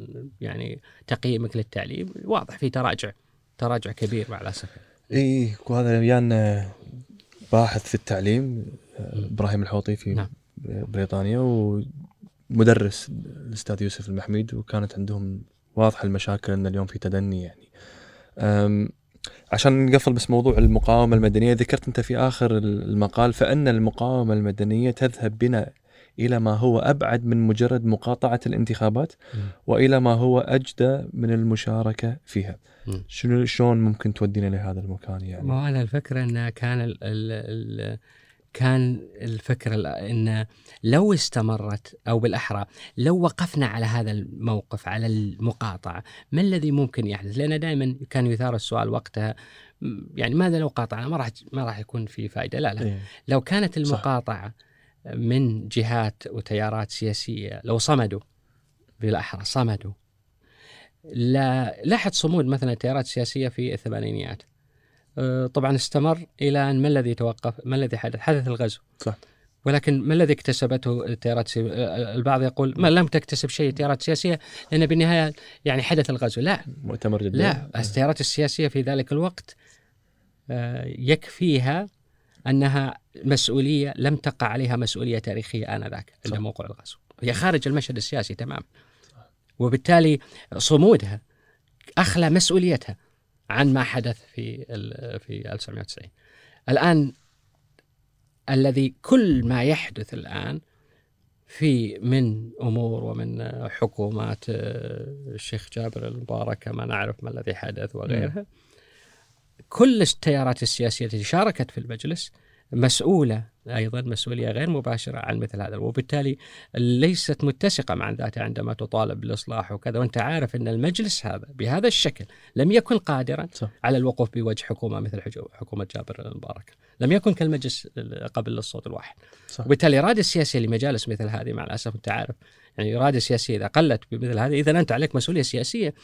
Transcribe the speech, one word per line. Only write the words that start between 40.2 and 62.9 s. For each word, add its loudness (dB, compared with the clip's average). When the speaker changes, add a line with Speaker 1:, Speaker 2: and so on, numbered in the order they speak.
Speaker 1:
لو 4
استمرت، -2
أو 2
بالأحرى -2
لو 2
وقفنا 0
على -2
هذا 0
الموقف، -4
على -2
المقاطعة، -4
ما 2
الذي 2
ممكن 0
يحدث؟ -6
لأن -2
دائما -2
كان 0
يثار 0
السؤال -2
وقتها، -4
م، -8
يعني -2
ماذا 2
لو -2
قاطعنا؟ -6
ما -4
راح، -4
ما -4
راح -6
يكون -8
في -10
فائدة. -6
لا، -2
لا. -6
Speaker 2:
إيه. -4
Speaker 1:
لو 2
كانت 0
Speaker 2:
صح. -6
Speaker 1:
المقاطعة -2
من 0
جهات -2
وتيارات -4
سياسية، -6
لو 0
صمدوا 2
بالأحرى، -2
صمدوا. -2
لا، 0
لاحظ 2
صمود 2
مثلا 0
التيارات -2